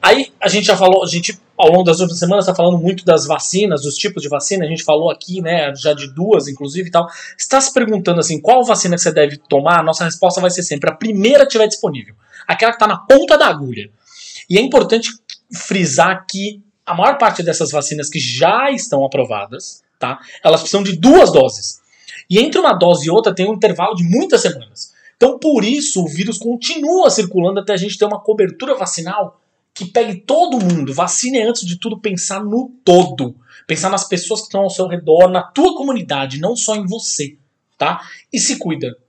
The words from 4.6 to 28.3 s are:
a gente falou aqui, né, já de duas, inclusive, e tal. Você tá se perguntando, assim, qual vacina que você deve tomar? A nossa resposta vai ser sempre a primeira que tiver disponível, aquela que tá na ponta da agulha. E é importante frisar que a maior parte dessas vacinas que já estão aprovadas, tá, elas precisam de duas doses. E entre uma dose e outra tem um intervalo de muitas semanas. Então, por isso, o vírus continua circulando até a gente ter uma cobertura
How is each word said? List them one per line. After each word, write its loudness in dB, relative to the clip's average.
a -6
gente -6
falou 0
aqui, -8
né, -2
já -2
de -8
duas, 0
inclusive, -10
e -20
tal. 0
Você -8
tá 4
se -2
perguntando, 0
assim, -2
qual 4
vacina 0
que -4
você 0
deve 2
tomar? 2
A 0
nossa -2
resposta 0
vai 2
ser -6
sempre -2
a -8
primeira 4
que -6
tiver 2
disponível, -6
aquela 0
que -8
tá 4
na 0
ponta 6
da 4
agulha. -4
E 2
é 4
importante 2
frisar -2
que -10
a -6
maior 2
parte 0
dessas -2
vacinas -6
que -8
já 0
estão -2
aprovadas, -6
tá, -8
elas 4
precisam -2
de -4
duas 8
doses. 2
E 4
entre 2
uma 4
dose 2
e -2
outra 2
tem -2
um -2
intervalo 0
de -2
muitas 2
semanas. -8
Então, 2
por 2
isso, -2
o -4
vírus -6
continua 0
circulando 0
até -4
a -2
gente -6
ter 2
uma -4
cobertura -2